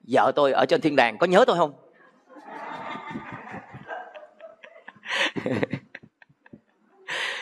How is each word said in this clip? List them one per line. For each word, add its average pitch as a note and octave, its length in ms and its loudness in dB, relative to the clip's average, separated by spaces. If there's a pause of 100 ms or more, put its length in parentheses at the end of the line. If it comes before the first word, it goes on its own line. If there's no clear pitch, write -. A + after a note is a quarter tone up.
vợ A#2 280 4
tôi C#3 160 4
ở A2 140 2
trên D3+ 160 2
thiên D3 140 2
đàng A#2 220 4
có F3 100 2
nhớ F#3+ 200 6
tôi F#3+ 100 2
không?" D3+ 160 2 (3750)
<laughs> - 60 -2 (1900)